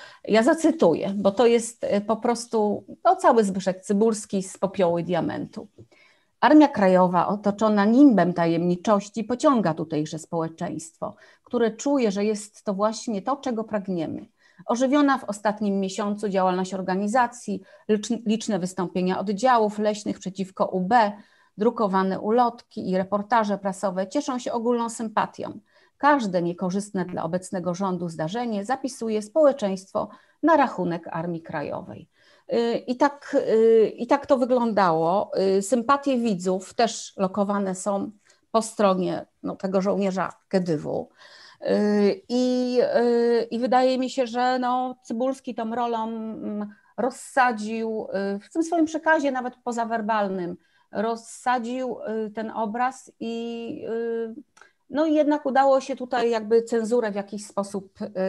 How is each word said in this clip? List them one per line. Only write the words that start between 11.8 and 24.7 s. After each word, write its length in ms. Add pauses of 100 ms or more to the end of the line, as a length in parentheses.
że 140
jest 380
to 100
właśnie 480
to, 140
czego 280
pragniemy. 640 (400)
Ożywiona 520
w 60
ostatnim 560
miesiącu 500
działalność 440
organizacji, 880 (280)
licz-, 360
liczne 340
wystąpienia 600
oddziałów 600
leśnych 400
przeciwko 460
U 140
B, 320 (460)
drukowane 600
ulotki 720
i 80
reportaże 600
prasowe 500
cieszą 320
się 120
ogólną 380